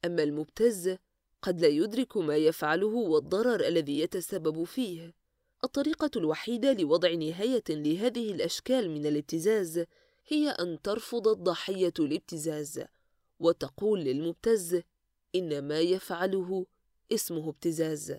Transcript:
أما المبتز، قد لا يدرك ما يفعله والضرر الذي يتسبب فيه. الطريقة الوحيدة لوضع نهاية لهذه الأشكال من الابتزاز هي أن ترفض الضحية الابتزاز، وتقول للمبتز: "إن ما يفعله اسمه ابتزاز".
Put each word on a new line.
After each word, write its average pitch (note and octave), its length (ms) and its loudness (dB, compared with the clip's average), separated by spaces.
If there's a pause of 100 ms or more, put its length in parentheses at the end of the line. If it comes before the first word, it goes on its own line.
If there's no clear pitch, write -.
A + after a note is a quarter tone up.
أما E3+ 180 0
المبتز، F3+ 720 0 (460)
قد F3+ 180 0
لا E3 80 8
يدرك G#3 480 2
ما D#3 200 0
يفعله D#3+ 500 2
والضرر G3+ 760 2
الذي D3 400 2
يتسبب E3 640 -2
فيه. E3+ 500 -6 (500)
الطريقة C#4+ 520 -2
الوحيدة G#3+ 560 0
لوضع E3+ 420 2
نهاية F3+ 540 0
لهذه G3 640 0
الأشكال F#3+ 580 -2
من D3+ 160 -4
الابتزاز E3 800 0 (420)
هي D4+ 240 0
أن F3 320 -4
ترفض A3 460 -2
الضحية F#3 680 0
الابتزاز، D3+ 880 -2 (560)
وتقول F3+ 600 2
للمبتز: E3+ 800 0 (540)
"إن D3 340 -2
ما D3+ 120 0
يفعله F#3 840 0 (460)
اسمه E3 360 -4
ابتزاز". D#3 720 -4